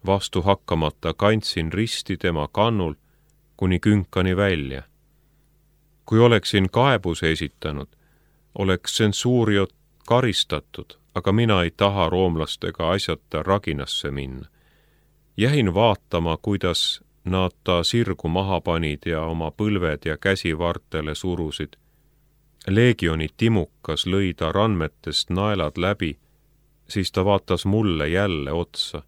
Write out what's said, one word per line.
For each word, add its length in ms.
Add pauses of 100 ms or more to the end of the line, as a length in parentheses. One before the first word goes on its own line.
Vastu 360
hakkamata 720
kandsin 600
risti 440
tema 300
kannul 460 (640)
kuni 220
künkani 560
välja. 480 (1200)
Kui 140
oleksin 500
kaebuse 640
esitanud, 560 (680)
oleks 380
tsensuuriot 800 (340)
karistatud, 920 (180)
aga 160
mina 320
ei 80
taha 380
roomlastega 840
asjata 520
raginasse 680
minna. 360 (920)
Jäin 360
vaatama, 640
kuidas 640 (220)
nad 280 (120)
ta 200
sirgu 440
maha 340
panid 440
ja 160
oma 300
põlved 540
ja 120
käsi 400
vartele 580
surusid. 600 (920)
Leegioni 680
timukas 680
lõi 320
ta 140
randmetest 800
naelad 480
läbi, 400 (680)
siis 240
ta 140
vaatas 400
mulle 420
jälle 440
otsa. 560